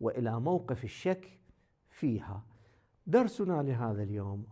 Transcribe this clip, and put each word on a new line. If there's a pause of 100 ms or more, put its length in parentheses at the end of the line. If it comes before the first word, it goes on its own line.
وإلى
موقف
الشك (500)
فيها. (600)
درسنا
لهذا
اليوم